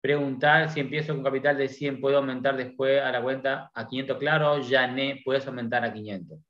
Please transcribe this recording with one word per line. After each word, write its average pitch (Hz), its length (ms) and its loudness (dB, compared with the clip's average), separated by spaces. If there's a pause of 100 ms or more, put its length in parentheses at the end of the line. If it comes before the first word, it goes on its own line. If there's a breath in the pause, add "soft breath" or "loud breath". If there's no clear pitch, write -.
preguntar 147 720 2
si 151 100 -4
empiezo 143 320 -4
con 135 120 -4
capital 135 320 2
de 139 120 0
cien, 139 320 -6
¿puedo 139 180 4
aumentar 131 380 0
después 135 460 2
a 131 80 0
la 123 120 0
cuenta 135 520 -2
a 113 120 -8
quinientos?". 135 320 -4
Claro, 147 440 2
Jané, 131 600 0
puedes 135 220 0
aumentar 120 380 -2
a 113 80 -2
quinientos. 98 460 -10 (120)